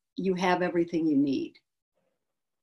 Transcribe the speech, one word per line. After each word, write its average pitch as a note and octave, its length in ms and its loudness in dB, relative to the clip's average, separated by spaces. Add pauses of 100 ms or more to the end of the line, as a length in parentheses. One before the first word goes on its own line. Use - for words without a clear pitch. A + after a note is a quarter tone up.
(160)
you F#3 180 -2
have F3+ 260 2
everything E3+ 460 0
you D3+ 100 2
need. C#3 380 0 (1080)